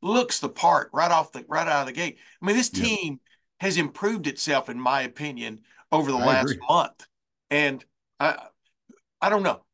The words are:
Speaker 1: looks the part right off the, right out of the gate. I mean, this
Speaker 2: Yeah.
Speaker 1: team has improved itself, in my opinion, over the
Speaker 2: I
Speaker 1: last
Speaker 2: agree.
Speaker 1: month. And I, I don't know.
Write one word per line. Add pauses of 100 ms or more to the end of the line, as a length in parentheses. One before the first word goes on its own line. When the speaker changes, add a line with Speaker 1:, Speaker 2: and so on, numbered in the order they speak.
Speaker 1:
looks
the
part
right
off
the,
right
out
of
the
gate. (240)
I
mean,
this
Speaker 2:
Yeah.
Speaker 1:
team (400)
has
improved
itself,
in
my
opinion, (320)
over
the
Speaker 2:
I
Speaker 1:
last
Speaker 2:
agree.
Speaker 1:
month. (460)
And (360)
I, (720)
I
don't
know.